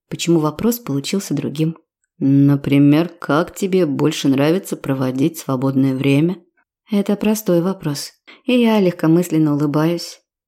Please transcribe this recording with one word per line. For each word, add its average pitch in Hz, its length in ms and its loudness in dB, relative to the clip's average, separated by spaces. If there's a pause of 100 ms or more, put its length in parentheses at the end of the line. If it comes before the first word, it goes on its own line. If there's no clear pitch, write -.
почему 165 300 0
вопрос 156 400 -2
получился 139 540 -6
другим. 147 440 -4 (460)
Например, 143 840 4
как - 460 -4
тебе 185 320 0
больше 143 400 -2
нравится 151 500 0
проводить 135 640 -2
свободное 135 560 -2
время? 143 420 0 (540)
Это 202 240 0
простой 202 480 0
вопрос, 175 480 -6 (340)
и 247 80 0
я 226 260 4
легкомысленно 165 760 2
улыбаюсь. 151 640 -2 (260)